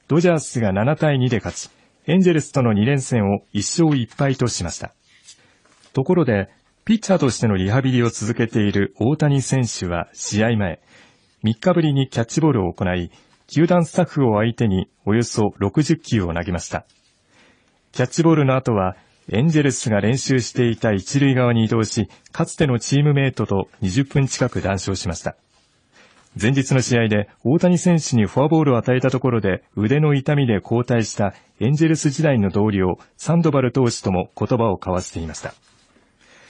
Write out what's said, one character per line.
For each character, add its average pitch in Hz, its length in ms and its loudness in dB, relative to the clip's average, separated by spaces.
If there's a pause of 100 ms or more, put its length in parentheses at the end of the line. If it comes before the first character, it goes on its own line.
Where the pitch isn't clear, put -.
ド 147 100 2
ジ 175 100 4
ャ 170 40 4
ー 160 60 0
ス - 200 -6
が 104 140 0
七 117 240 0
対 147 220 0
二 127 100 0
で 117 80 0
勝 90 180 -6
ち、 - 140 -14 (360)
エ 165 120 2
ン 190 40 6
ジ 180 100 4
ェ - 20 4
ル 156 80 0
ス - 100 -10
と 135 120 0
の 117 100 2
二 104 120 2
連 139 140 2
戦 110 320 0
を 101 220 -2
一 104 280 -2
勝 151 160 2
一 120 200 -6
敗 139 180 0
と 131 120 -2
し 92 180 -6
ま 80 60 -8
し - 80 -12
た。 - 140 -14 (1000)
と 135 100 -2
こ 180 120 0
ろ 170 100 2
で、 101 240 0 (340)
ピ 220 120 2
ッ 214 40 0
チ - 120 -2
ャ 190 40 4
ー - 20 4
と 147 120 2
し - 100 -2
て 120 80 0
の 104 80 2
リ 95 140 0
ハ 123 120 2
ビ 131 120 0
リ 120 100 2
を 117 60 0
続 110 240 -4
け 113 140 0
て 110 160 0
い 104 100 2
る 101 240 0
大 127 180 0
谷 143 260 2
選 131 260 0
手 - 180 -8
は 85 260 -4
試 - 320 -4
合 117 140 2
前、 92 240 -4 (640)
三 107 120 0
日 - 180 0
ぶ 170 80 2
り 151 120 2
に 135 160 0
キ - 100 -4
ャ 117 40 0
ッ - 20 -8
チ - 160 -4
ボ 160 80 4
ー 139 40 4
ル 98 140 0
を 85 60 -4
行 - 100 -6 (100)
い、 87 180 -4 (360)
球 151 180 0
団 175 180 2
ス - 100 -6
タ 180 100 2
ッ - 20 -2
フ 135 240 0
を 107 80 2
相 113 160 0
手 117 140 0
に 92 240 -2 (140)
お 104 100 2
よ 117 80 2
そ 107 340 -2
六 101 240 0
十 151 160 0
球 - 240 -2
を 85 140 -4
投 87 60 -4
げ 87 100 -6
ま 87 80 -4
し - 100 -12
た。 - 160 -8 (1040)
キ - 120 -2
ャ - 20 0
ッ 127 40 -4
チ - 120 -2
ボ 165 120 4
ー - 20 4
ル 151 100 4
の 131 100 2
後 127 200 0
は、 92 200 0 (320)
エ 107 140 0
ン 151 60 2
ジ 156 140 4
ェ - 20 4
ル 139 80 2
ス - 180 -4
が 104 120 2
練 117 180 0
習 131 200 0
し 107 120 -4
て 123 180 0
い 110 80 -2
た 113 160 0
一 98 260 -2
塁 139 140 4
側 123 180 2
に 113 120 2
移 110 40 2
動 113 160 0
し、 104 260 -4 (220)
か - 140 -4
つ - 120 -10
て 160 100 2
の 123 100 0
チ 139 200 -2
ー 143 60 2
ム 147 120 2
メ 135 140 0
イ - 20 -2
ト 113 160 -4
と 95 200 -2 (140)
二 95 80 -2
十 117 140 0
分 135 240 0
近 - 220 -2
く - 120 -6
談 98 180 -2
笑 98 160 -4
し 90 120 -8
ま 80 80 -4
し - 80 -12
た。 - 120 -8 (1040)
前 107 120 2
日 135 240 0
の 127 80 2
試 120 160 0
合 113 80 2
で 104 200 0 (160)
大 131 140 2
谷 180 220 2
選 175 180 2
手 143 180 -2
に 123 120 4
フ - 140 0
ォ - 20 4
ア 151 60 2
ボ 160 120 2
ー 151 40 0
ル 135 100 2
を - 20 2
与 123 160 0
え 127 80 0
た 135 80 0
と 127 100 0
こ 127 120 0
ろ 113 100 0
で 92 220 -2 (120)
腕 110 240 0
の 151 140 2
痛 143 220 -2
み 143 100 2
で 110 160 2
交 117 240 -2
代 117 180 0
し - 120 -10
た 101 180 -2 (260)
エ 104 80 0
ン 139 60 2
ジ 156 140 2
ェ - 20 2
ル 160 60 0
ス 151 160 0
時 135 100 -4
代 143 160 2
の 101 140 0
同 107 180 0
僚、 95 300 0 (180)
サ - 160 -2
ン 170 80 2
ド 160 80 0
バ 135 120 0
ル 127 100 0
投 127 180 2
手 - 140 -6
と 101 80 -2
も 90 260 -2
言 110 220 0
葉 113 60 0
を 95 120 -2
交 92 160 -6
わ 90 80 -2
し - 100 -12
て - 80 -10
い 82 60 -8
ま 78 80 -12
し - 80 -16
た。 - 140 -12 (960)